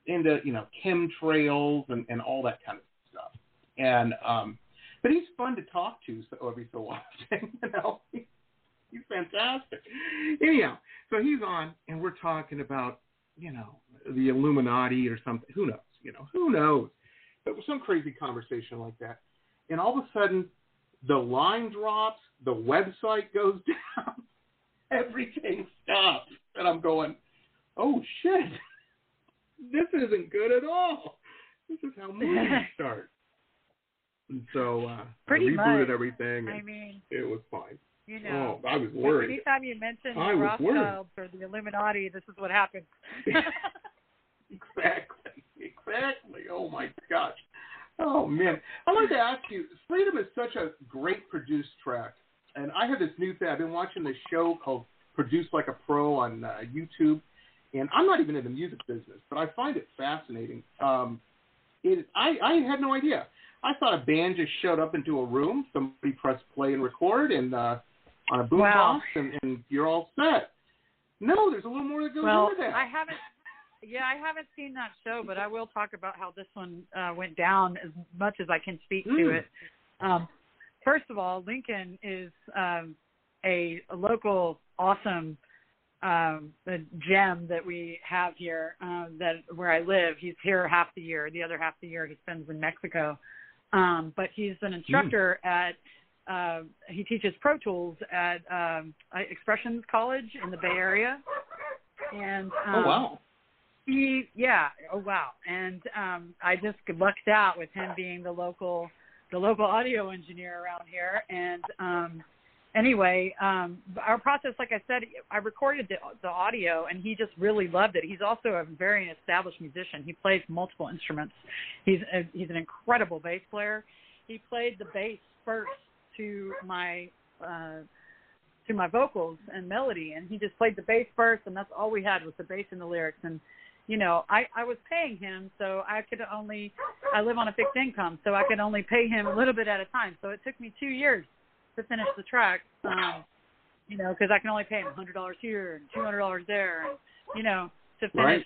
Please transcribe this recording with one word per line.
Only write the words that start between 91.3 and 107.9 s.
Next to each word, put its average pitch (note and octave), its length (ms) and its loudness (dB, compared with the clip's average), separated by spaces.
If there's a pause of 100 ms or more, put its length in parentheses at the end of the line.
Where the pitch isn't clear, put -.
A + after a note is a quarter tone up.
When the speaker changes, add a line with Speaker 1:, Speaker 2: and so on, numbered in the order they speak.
Speaker 2:
The E3+ 100 -8
other E3 160 -6
half D#3+ 240 -4
the F3 60 -14
year E3 180 -8
he D3+ 180 -12
spends E3 260 -10
in D#3 100 -8
Mexico. D#3 580 -4 (560)
Um, E3+ 420 4
but - 200 -2
he's G3+ 260 -4
an G3 120 -4
Speaker 1:
Mm. F3 40 -6
Speaker 2:
instructor F#3 680 4
at, F3 320 0 (520)
uh, F3 360 -4 (240)
he F#3+ 160 -8
teaches G#3 380 -2
Pro D4 160 4
Tools F3 400 -4 (140)
at, F3 260 0 (140)
um, E3 420 -2 (200)
uh, F3+ 60 -4
Expressions A3 720 -2
College A#3+ 540 0
in F3+ 80 -6
the F3+ 60 -8
Bay F3+ 100 -2 (100)
Area. G#3+ 420 2 (920)
And, G4 380 -6 (140)
um, G3+ 100 0
Speaker 1:
Oh, G#3+ 120 4
wow. A#3 320 2 (640)
Speaker 2:
he, C4 500 2
yeah, G#3 340 4 (220)
oh, F#3+ 80 -4
wow. F#3 320 -4 (160)
And, F#3 340 -6 (140)
um, F3+ 460 -8
I F3+ 160 2
just G3+ 200 -4 (120)
lucked F#3+ 380 0
out G#3 300 6
with E3 160 -10
him F#3 220 -6